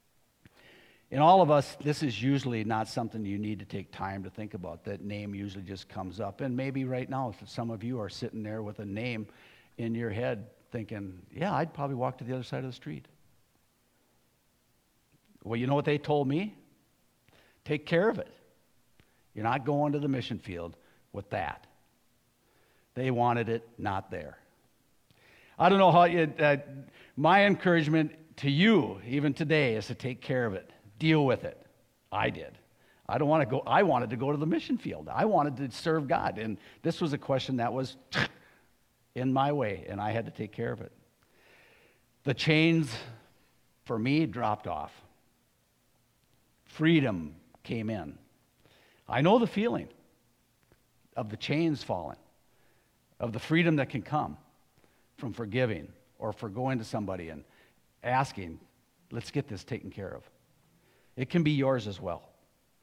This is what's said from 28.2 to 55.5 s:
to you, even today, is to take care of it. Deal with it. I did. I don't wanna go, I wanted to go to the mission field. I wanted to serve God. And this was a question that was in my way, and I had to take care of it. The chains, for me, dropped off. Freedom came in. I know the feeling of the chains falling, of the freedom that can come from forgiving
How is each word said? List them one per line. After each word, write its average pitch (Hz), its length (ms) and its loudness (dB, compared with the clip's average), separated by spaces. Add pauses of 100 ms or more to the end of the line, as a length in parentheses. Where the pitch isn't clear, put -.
to 143 120 0
you, 143 540 4
even 143 300 0
today, 147 400 2
is 107 140 -4
to 123 60 -6
take 127 260 -8
care 127 260 -2
of 98 80 -2
it. - 180 -10 (260)
Deal 156 260 4
with 123 200 2
it. - 220 -12 (460)
I 107 180 0
did. 76 280 -12 (500)
I 117 100 0
don't 143 100 2
wanna 156 180 4
go, 131 200 -2
I 147 160 6
wanted 123 280 2
to 127 60 -4
go 135 160 -2
to 151 60 -2
the 156 80 -2
mission 285 300 -2
field. 78 320 -8
I - 160 0
wanted 147 340 2
to 135 120 -4
serve 160 380 -2
God. - 300 0
And 110 200 -4 (240)
this 165 180 -2
was 160 120 0
a 143 60 -2
question 131 380 -2
that 117 160 0
was 131 240 -4 (1200)
in 127 180 -2
my 135 200 2
way, 107 360 -4
and 98 120 -6
I 107 100 -2
had 110 160 -2
to - 40 -12
take 104 220 -10
care 120 200 -6
of 107 80 -10
it. - 120 -16 (1300)
The 131 100 0
chains, 160 600 4 (920)
for 117 140 -4
me, 143 280 2
dropped 110 400 -2
off. 76 260 -6 (1700)
Freedom 127 720 2 (280)
came 113 280 -4
in. 82 280 -6 (920)
I 120 120 0
know 190 180 8
the 233 80 2
feeling 220 420 -2 (1300)
of 117 120 -6
the 107 80 -10
chains 151 460 0
falling, 85 360 -6 (1000)
of 117 140 -4
the 117 80 -4
freedom 165 360 4
that 131 140 0
can 113 120 -4
come 117 340 -4 (800)
from 120 160 -8
forgiving 110 600 -2 (260)